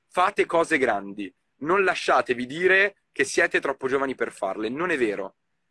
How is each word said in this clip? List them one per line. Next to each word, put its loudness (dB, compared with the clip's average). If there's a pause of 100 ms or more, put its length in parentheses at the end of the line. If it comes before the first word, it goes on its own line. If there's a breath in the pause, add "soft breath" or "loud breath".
fate 0
cose 2
grandi, -2 (280)
non 2
lasciatevi 0
dire 2 (140)
che -2
siete 0
troppo -4
giovani 0
per -4
farle, -4
non -4
è 0
vero. -2 (340)